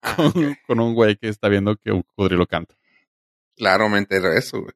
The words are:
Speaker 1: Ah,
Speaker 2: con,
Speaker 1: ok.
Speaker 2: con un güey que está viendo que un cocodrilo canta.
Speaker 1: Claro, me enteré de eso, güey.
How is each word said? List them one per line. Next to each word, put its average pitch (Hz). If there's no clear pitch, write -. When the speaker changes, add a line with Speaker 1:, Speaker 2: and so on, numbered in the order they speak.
Speaker 1:
Ah, 110
Speaker 2:
con, 160
Speaker 1:
ok. 143
Speaker 2:
con 117
un 117
güey 107
que 113
está 104
viendo 101
que 104
un 92
cocodrilo 90
canta. 85
Speaker 1:
Claro, 101
me 104
enteré 98
de 85
eso, -
güey. -